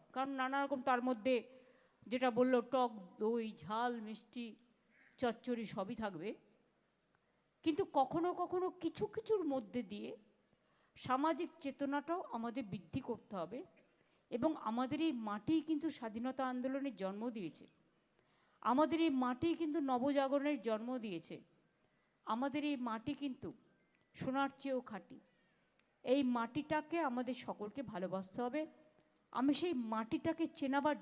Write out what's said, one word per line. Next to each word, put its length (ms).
কারণ 180
নানা 220
রকম 160
তার 180
মধ্যে 280
যেটা 180
বললো 200
টক, 180
দই, 220
ঝাল, 280
মিষ্টি, 400
চচ্চড়ি 460
সবই 280
থাকবে, 260
কিন্তু 180
কখনো 320
কখনো 260
কিছু 200
কিছুর 260
মধ্যে 280
দিয়ে 200
সামাজিক 520
চেতনাটাও 580
আমাদের 340
বৃদ্ধি 380
করতে 320
হবে। 180
এবং 200
আমাদের 380
এই 60
মাটি 280
কিন্তু 180
স্বাধীনতা 460
আন্দোলনের 500
জন্ম 200
দিয়েছে, 280
আমাদের 360
এই 60
মাটি 260
কিন্তু 180
নবজাগরণের 680
জন্ম 200
দিয়েছে, 300
আমাদের 280
এই 60
মাটি 240
কিন্তু 260
সোনার 360
চেয়েও 280
খাঁটি। 280
এই 80
মাটিটাকে 600
আমাদের 260
সকলকে 360
ভালোবাসতে 520
হবে। 160
আমি 200
সেই 140
মাটিটাকে 520
চেনাবার 420